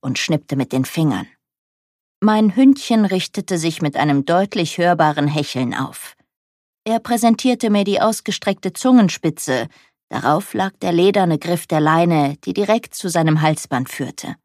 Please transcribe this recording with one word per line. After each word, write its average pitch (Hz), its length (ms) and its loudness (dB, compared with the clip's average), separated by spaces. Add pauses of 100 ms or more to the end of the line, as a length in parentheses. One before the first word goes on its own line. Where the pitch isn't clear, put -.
und 131 180 -6
schnippte - 360 -4
mit 135 160 -4
den 131 140 0
Fingern. 143 420 -2 (920)
Mein 214 340 2
Hündchen 254 500 4
richtete 185 520 -4
sich 160 240 -2
mit 147 140 -2
einem 139 300 0
deutlich 180 520 0
hörbaren 156 520 2
Hecheln 131 440 -4
auf. - 440 -10 (640)
Er 226 160 -2
präsentierte 233 720 0
mir 202 160 2
die 196 160 0
ausgestreckte 202 720 -2
Zungenspitze, 160 960 0 (400)
darauf 156 440 -2
lag 196 280 -4
der 185 100 -2
lederne 175 460 2
Griff 175 300 -4
der 156 120 0
Leine, 156 640 2
die 92 100 -6
direkt 208 420 -2
zu 185 140 -8
seinem 160 320 2
Halsband 143 480 -2
führte. - 560 -10